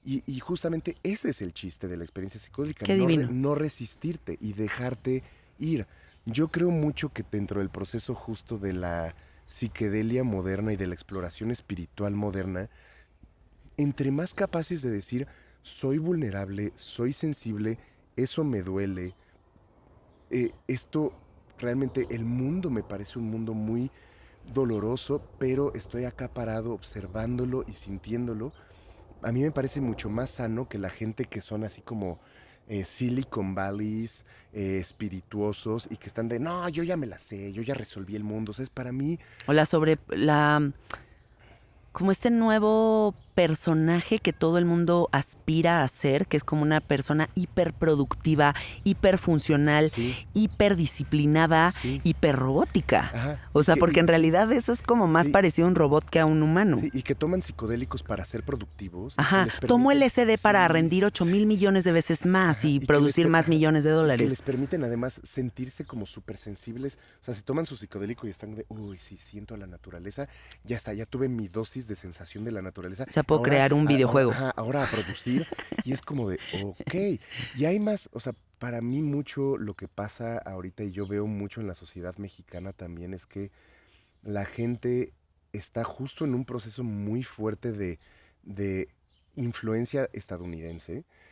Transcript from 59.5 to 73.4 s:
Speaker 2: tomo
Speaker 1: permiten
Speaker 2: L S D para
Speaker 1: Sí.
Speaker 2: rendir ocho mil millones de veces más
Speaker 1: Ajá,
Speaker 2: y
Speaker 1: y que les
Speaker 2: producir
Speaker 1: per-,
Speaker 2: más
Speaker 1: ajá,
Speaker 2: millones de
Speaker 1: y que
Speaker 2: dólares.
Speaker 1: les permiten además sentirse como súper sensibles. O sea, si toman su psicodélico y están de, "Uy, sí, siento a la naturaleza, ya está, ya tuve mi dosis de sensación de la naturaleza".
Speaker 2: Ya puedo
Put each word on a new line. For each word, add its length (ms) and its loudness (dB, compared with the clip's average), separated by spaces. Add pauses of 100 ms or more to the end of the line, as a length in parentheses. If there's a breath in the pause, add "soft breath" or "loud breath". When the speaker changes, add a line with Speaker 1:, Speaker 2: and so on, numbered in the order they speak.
Speaker 2:
tomo 240 6
Speaker 1:
permiten 80 6
Speaker 2:
L 80 6
S 200 4
D 120 4
para 300 6
Speaker 1:
Sí. 60 4
Speaker 2:
rendir 300 4
ocho 200 2
mil 220 4
millones 360 4
de 80 4
veces 340 2
más 340 4
Speaker 1:
Ajá, 100 2
Speaker 2:
y 80 4
Speaker 1:
y 100 4
que 0 -
les 0 -
Speaker 2:
producir 380 6
Speaker 1:
per-, 80 6
Speaker 2:
más 140 6
Speaker 1:
ajá, 40 2
Speaker 2:
millones 320 6
de 80 4
Speaker 1:
y 20 4
que 40 4
Speaker 2:
dólares. 320 4
Speaker 1:
les 140 -2
permiten 420 -2
además 400 -4
sentirse 600 -8
como 220 -10
súper 320 -14
sensibles. 580 -10 (240 soft breath)
O 40 -20
sea, 100 -8
si 80 -12
toman 240 -4
su 100 -12
psicodélico 520 -8
y 20 -8
están 240 -14
de, 140 -12
"Uy, 300 -12
sí, 200 -20
siento 360 -16
a 40 -14
la 80 -14
naturaleza, 600 -12 (360 loud breath)
ya 120 -6
está, 180 -10
ya 120 -8
tuve 220 -2
mi 200 -4
dosis 400 -8
de 80 -8
sensación 480 -14
de 80 -6
la 100 -6
naturaleza". 500 -10
Speaker 2:
Ya 120 2
puedo 160 4